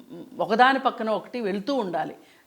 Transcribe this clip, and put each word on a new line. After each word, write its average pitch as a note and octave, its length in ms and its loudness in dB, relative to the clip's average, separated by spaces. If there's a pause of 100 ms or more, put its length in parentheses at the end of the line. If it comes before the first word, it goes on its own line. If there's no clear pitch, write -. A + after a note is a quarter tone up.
(380)
ఒకదాని A#3+ 420 4
పక్కన A3+ 300 -2
ఒకటి A3 320 -4
వెళుతూ G#3 340 -2
ఉండాలి. E3 400 -4 (320)